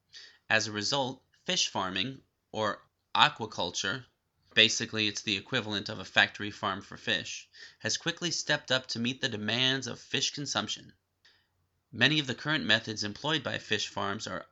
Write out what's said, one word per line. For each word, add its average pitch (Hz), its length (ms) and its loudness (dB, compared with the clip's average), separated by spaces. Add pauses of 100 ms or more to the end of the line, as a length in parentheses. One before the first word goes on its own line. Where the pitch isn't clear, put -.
(480)
As 110 180 4
a 110 60 -6
result, 120 480 -2 (240)
fish 180 240 0
farming, 95 520 -2 (320)
or 107 280 -2 (340)
aquaculture, 107 880 2 (500)
basically 110 540 4
it's 101 140 -4
the 104 140 0
equivalent 104 520 -4
of 107 100 -6
a 95 60 -10
factory 101 460 4
farm 101 300 -2
for - 160 -16
fish, - 520 -4 (320)
has 113 160 -2
quickly 170 340 -4
stepped - 400 -2
up 127 160 2
to - 140 -4
meet 120 200 0
the 135 80 0
demands 120 600 0
of 113 100 -8
fish - 340 -2
consumption. - 600 -4 (1000)
Many 139 280 4
of 135 80 -4
the 120 60 0
current 151 300 -2
methods 107 400 2
employed 139 380 -2
by 107 160 -2
fish - 300 -2
farms 101 400 -4
are 92 240 -8